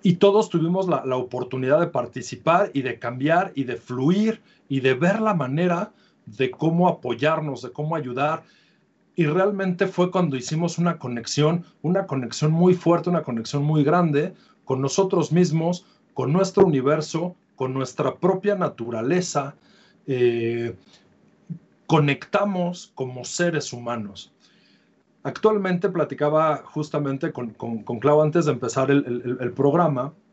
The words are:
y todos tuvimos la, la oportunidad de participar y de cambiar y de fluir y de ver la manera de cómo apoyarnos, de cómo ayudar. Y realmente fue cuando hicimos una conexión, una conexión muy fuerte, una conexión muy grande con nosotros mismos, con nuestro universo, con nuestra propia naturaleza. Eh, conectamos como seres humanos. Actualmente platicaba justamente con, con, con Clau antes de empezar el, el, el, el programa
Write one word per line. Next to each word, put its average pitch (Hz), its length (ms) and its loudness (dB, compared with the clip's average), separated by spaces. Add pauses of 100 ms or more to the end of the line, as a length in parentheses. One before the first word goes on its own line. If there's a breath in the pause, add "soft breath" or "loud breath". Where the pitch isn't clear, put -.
y 175 120 4
todos 208 340 4
tuvimos 175 400 0
la, 135 180 -2
la 127 80 -2
oportunidad 127 640 0
de 170 80 2
participar 160 880 -2
y 139 80 -2
de 120 160 -6
cambiar 139 560 0
y 135 100 -4
de 120 120 -6
fluir 180 640 0 (280 soft breath)
y 135 120 -2
de 131 140 2
ver 180 260 0
la 214 140 2
manera 170 580 -2 (340 soft breath)
de 127 240 -2
cómo 175 380 2
apoyarnos, 139 760 -2
de 120 80 -12
cómo 151 240 -6
ayudar. 143 480 -4 (720 soft breath)
Y 165 120 2
realmente 190 600 0
fue 180 240 0
cuando 170 240 0
hicimos 156 420 -4
una 170 220 0
conexión, 143 680 0 (160 loud breath)
una 190 260 0
conexión 139 420 -2
muy 175 240 6
fuerte, 170 360 2
una 170 120 0
conexión 117 400 -4
muy 151 220 2
grande 160 500 2 (300 loud breath)
con 131 160 -4
nosotros 170 500 0
mismos, 165 560 2 (280 soft breath)
con 131 180 -2
nuestro 190 340 4
universo, 156 680 0 (180)
con 131 200 -6
nuestra - 420 -4
propia 190 400 0
naturaleza. 143 1000 -4 (500 soft breath)
Eh, 117 680 0 (1120 soft breath)
conectamos 175 1120 0
como 127 280 -8
seres 170 480 -2
humanos. 117 600 -10 (880 soft breath)
Actualmente 190 680 0
platicaba 151 760 0
justamente 147 680 -4
con, 120 200 -8
con, 113 340 -10
con 120 160 -8
Clau 147 200 6
antes 156 260 2
de 147 40 2
empezar 131 400 0
el, 143 160 4
el, 120 180 -4
el, 123 160 -4
el 120 120 -4
programa 143 600 2 (200)